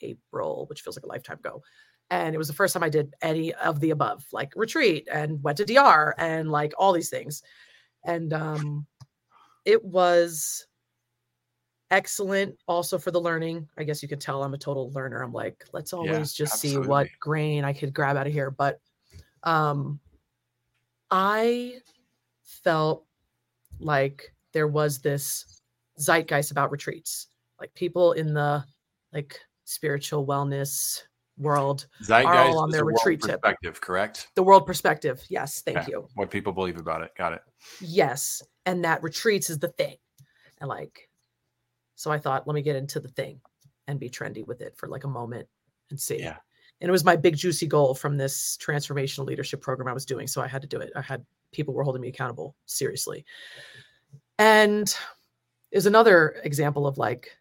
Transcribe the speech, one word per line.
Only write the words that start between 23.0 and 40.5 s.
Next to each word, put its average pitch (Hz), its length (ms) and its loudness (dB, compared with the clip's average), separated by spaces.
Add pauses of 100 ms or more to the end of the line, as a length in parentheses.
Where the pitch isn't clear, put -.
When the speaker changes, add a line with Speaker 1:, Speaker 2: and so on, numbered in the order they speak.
Speaker 1:
like 139 540 -2 (200)
there 156 140 2
was 151 320 0
this - 600 -4 (380)
zeitgeist 160 520 2
about 139 200 0
retreats, - 560 -10 (320)
like, - 160 -16
people 175 380 4
in 156 200 -2
the, 147 320 0 (480)
like, 147 260 -10 (260)
spiritual 147 600 -4
wellness 139 760 -2 (360)
world 143 540 0
are - 120 -20
Speaker 2:
Zeitgeist 131 460 8
Speaker 1:
all 160 100 2
on 156 100 0
Speaker 2:
is 156 40 -2
Speaker 1:
their 156 80 2
Speaker 2:
a 147 40 2
world 156 100 2
Speaker 1:
retreat 160 260 4
tip. 98 200 -2
Speaker 2:
perspective, 92 400 0
correct? 95 540 -4
Speaker 1:
The 190 80 4
world 190 220 10
perspective. 156 640 -2
Yes. - 320 -6
Thank - 160 -4
Speaker 2:
Okay. 85 100 -4
Speaker 1:
you. - 280 -10
Speaker 2:
What - 160 -4
people 101 220 -4
believe 90 240 -2
about 82 240 -6
it. 82 160 -12
Got 85 160 -4
it. - 80 -12 (380)
Speaker 1:
Yes. 160 640 -2 (240)
And 180 200 -2
that 160 180 0
retreats 175 460 -2
is 160 100 -6
the 175 100 -4
thing. - 280 -6 (640)